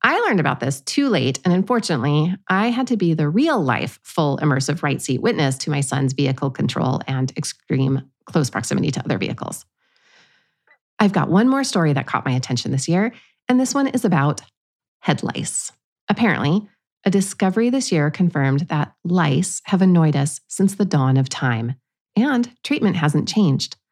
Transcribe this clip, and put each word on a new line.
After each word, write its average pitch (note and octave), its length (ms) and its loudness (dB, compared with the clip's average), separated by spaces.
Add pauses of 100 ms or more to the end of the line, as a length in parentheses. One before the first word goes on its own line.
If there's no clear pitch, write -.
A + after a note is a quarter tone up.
I E4+ 140 2
learned D#4 180 2
about - 220 0
this C3+ 220 -4
too C#4+ 260 -2
late, C3+ 360 0
and F3 80 2
unfortunately, F3 840 0 (120)
I G3 200 2
had B3 200 -2
to A#3+ 80 0
be F3 180 2
the D3+ 140 0
real-life, F3 720 0
full D3 360 -2
immersive C#3+ 440 0
right C#3 180 -2
seat B2+ 220 -4
witness D3 360 0
to - 120 -6
my C#3+ 100 0
son's C3+ 320 -2
vehicle C#3 380 -2
control B2+ 560 -2
and C3 300 -2
extreme C3+ 640 -2 (240)
close D3 240 -2
proximity - 420 -2
to - 80 -6
other - 180 -4
vehicles. - 460 -8 (1300)
I've G3+ 140 4
got - 180 0
one G#3+ 180 4
more C4+ 160 0
story D#3+ 300 2
that B2+ 120 -2
caught - 200 -4
my C3 60 0
attention B2+ 380 -2
this C3+ 160 -2
year, G3+ 260 0 (360)
and B3+ 100 2
this B3+ 160 0
one C#4 140 0
is B3 160 -2
about D3+ 380 2 (580)
head - 220 0
lice. - 500 -6 (360)
Apparently, G3+ 600 0 (380)
a G3 40 4
discovery G3 600 0
this C4 200 -2
year D#3 200 2
confirmed C#3+ 580 2
that D3+ 260 -2 (100)
lice E3+ 600 0
have F#3 180 0
annoyed E3 340 6
us C#3+ 320 -2
since G3 260 0
the G#3 100 0
dawn C3+ 320 2
of C3 140 2
time, A#2 460 -4 (380)
and A#3+ 360 2 (120)
treatment A3+ 340 0
hasn't D3 320 0
changed. E3 480 0 (160)